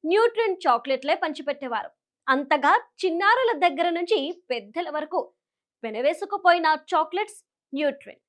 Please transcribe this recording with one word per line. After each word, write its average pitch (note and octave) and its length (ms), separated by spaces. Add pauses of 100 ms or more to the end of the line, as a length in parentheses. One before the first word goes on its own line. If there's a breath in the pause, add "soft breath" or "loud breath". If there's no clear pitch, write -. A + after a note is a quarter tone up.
న్యూట్రిన్ A4+ 500
చాక్లెట్లే C4+ 580
పంచిపెట్టేవారు. C#4+ 760 (380)
అంతగా C#4+ 440 (320)
చిన్నారుల G#4 540
దగ్గర F4 320
నుంచి E4+ 600
పెద్దల A#3+ 400
వరకు D4+ 420 (520)
పెనవేసుకుపోయిన E4 920 (180)
చాక్లెట్స్ E4+ 460 (320)
న్యూట్రిన్. C#4 560